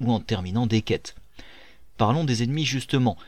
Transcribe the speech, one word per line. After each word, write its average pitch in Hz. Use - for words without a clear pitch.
ou 117
en 110
terminant 98
des 110
quêtes. -
Parlons 123
des 120
ennemis 143
justement. 127